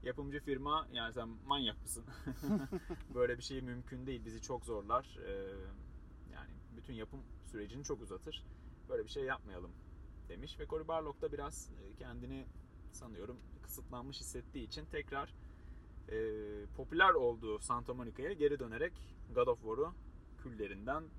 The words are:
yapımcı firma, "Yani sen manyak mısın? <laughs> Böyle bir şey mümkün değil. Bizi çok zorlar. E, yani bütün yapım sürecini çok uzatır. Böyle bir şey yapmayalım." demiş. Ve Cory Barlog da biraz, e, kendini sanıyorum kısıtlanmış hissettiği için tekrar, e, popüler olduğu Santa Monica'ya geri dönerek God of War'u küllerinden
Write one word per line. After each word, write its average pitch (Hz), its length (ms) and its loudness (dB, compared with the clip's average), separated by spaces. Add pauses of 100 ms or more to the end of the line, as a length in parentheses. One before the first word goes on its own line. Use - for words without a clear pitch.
yapımcı 143 380 0
firma, 143 520 4
"Yani 113 220 2
sen 117 140 0 (180)
manyak 131 360 4
mısın? 117 220 -4 (540)
<laughs> 165 560 -2
Böyle 123 240 8
bir 123 40 -6
şey 135 180 -2
mümkün 123 460 -4
değil. 123 180 -2
Bizi 113 180 -6
çok 127 220 0
zorlar. 113 640 4
E, 98 60 -2 (1000)
yani 71 160 -10 (260)
bütün 117 180 -8
yapım 113 260 -4 (320)
sürecini 110 320 -4
çok 127 180 0
uzatır. 98 420 -6 (440)
Böyle 117 160 2
bir 117 60 -6
şey 139 140 0
yapmayalım." 98 460 -2 (580)
demiş. 131 300 -6
Ve 151 80 -2
Cory 156 220 0
Barlog 156 340 2
da 156 100 2
biraz, 147 380 -4
e, 101 260 -10
kendini 127 500 -4 (460)
sanıyorum 113 440 -6 (260)
kısıtlanmış 131 580 -6
hissettiği 120 460 -4
için 151 180 -4
tekrar, 143 500 0 (760)
e, 107 80 0 (600)
popüler 160 380 8
olduğu 117 440 4
Santa 120 360 0
Monica'ya 127 380 -2
geri 147 260 6
dönerek 123 340 0 (420)
God 123 120 8
of 120 120 6
War'u 131 360 2 (480)
küllerinden 110 640 0 (140)